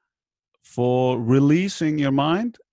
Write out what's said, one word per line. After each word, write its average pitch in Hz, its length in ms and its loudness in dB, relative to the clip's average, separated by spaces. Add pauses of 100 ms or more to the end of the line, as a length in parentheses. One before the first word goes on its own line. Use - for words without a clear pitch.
(600)
for 123 580 -2
releasing 151 800 0
your 139 120 0
mind 170 460 -2 (160)